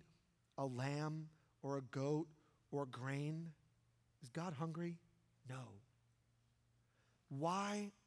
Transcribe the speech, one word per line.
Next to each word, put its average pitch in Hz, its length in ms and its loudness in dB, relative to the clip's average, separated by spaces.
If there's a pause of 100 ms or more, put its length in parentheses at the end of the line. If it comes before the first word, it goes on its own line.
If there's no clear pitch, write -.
(600)
a 139 60 2
lamb 147 640 0 (340)
or 139 140 2
a 139 40 0
goat 143 460 2 (440)
or 143 140 2
grain? 143 680 -2 (680)
Is 131 80 -14
God 170 240 -2
hungry? 165 440 0 (520)
No. 113 320 -8 (1500)
Why 196 640 2 (140)